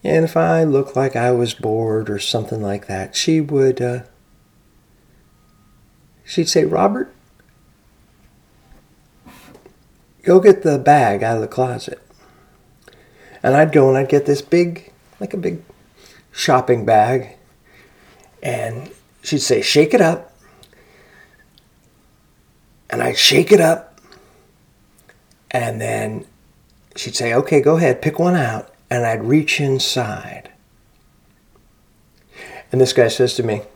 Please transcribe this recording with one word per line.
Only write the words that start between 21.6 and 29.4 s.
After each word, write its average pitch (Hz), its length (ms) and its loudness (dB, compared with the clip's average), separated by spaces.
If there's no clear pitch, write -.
And 117 120 -4
I'd - 160 -4
shake - 320 2
it 190 100 8
up. - 400 0
And 113 300 -4
then 107 440 -6
she'd - 220 -12
say, 117 180 -2
'Okay, 139 260 2
go 147 160 2
ahead, 151 240 2
pick - 180 -4
one 180 180 2
out.' 113 340 -4
And 123 140 -2
I'd 113 180 -4
reach 147 380 0